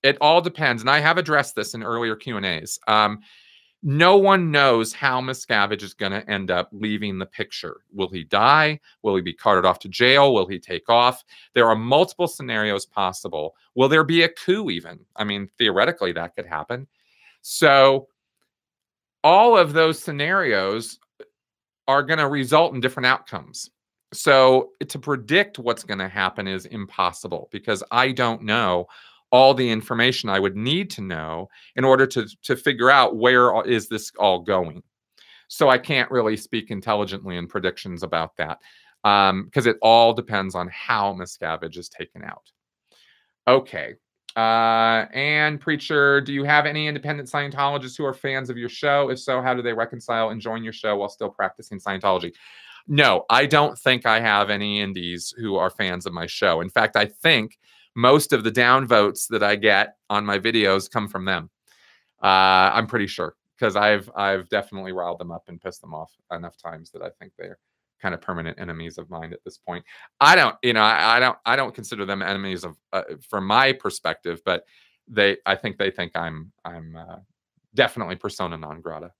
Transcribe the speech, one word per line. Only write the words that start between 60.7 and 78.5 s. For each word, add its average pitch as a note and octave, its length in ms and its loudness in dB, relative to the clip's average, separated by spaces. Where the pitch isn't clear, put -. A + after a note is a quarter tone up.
come G#2 180 -6
from F#2 180 -10
them. F2 260 -6
Uh, F#2+ 500 2
I'm A2 140 -2
pretty G#2 180 -6
sure, D#2+ 300 -10
'cause G#2+ 160 -2
I've, G#2 400 0
I've G2 340 -4
definitely F#2+ 440 -8
riled F2 260 -10
them F2 120 -14
up E2+ 160 -16
and E2+ 140 -20
pissed F#2 200 -14
them D#2+ 120 -20
off D#2+ 180 -16
enough E2+ 260 -14
times E2 320 -18
that F2 140 -18
I F2 80 -14
think F#2 260 -20
they're F#2 220 -20
kind F2+ 140 -6
of E2+ 40 -14
permanent E2+ 400 -10
enemies E2 380 -14
of E2 120 -18
mine E2 220 -16
at - 140 -20
this - 120 -20
point. F2 280 -14
I D3+ 160 8
don't, C#3 280 2
you A#2+ 100 0
know, A2 80 4
I, G#2+ 360 2
I - 20 4
don't, B2+ 260 0
I A#2 100 0
don't C3 180 -4
consider G#2 300 -10
them G2 180 -6
enemies F#2+ 440 -6
of, E2+ 100 -14
uh, F#2+ 120 -6
from G2 160 -6
my B2+ 260 2
perspective, E2+ 720 -8
but F2 220 -4
they, G2+ 380 0
I G2 100 0
think G2+ 220 -10
they G2 140 -4
think F2 240 -10
I'm, E2 360 -10
I'm, E2 320 -18
uh, E2+ 220 -20
definitely A2 400 -2
persona F2 420 -8